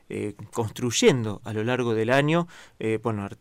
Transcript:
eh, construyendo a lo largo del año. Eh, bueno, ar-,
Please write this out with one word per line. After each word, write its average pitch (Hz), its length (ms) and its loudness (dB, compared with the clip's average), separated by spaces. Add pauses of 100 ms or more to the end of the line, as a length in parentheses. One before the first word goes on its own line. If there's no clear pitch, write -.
eh, 104 240 -6 (180)
construyendo 117 920 2
a 107 100 -8
lo 107 100 -2
largo 120 300 0
del 110 160 0
año. 151 380 4 (320)
Eh, 110 240 0
bueno, 107 220 -2
ar-, - 160 -10